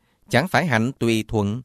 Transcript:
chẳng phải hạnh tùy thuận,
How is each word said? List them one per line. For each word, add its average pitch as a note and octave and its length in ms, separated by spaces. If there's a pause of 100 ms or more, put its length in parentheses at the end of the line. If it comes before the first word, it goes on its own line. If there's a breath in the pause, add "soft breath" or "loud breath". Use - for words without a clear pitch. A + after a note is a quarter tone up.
(300)
chẳng C3+ 180
phải C3+ 180
hạnh A#2+ 340
tùy A2+ 280
thuận, G#2+ 380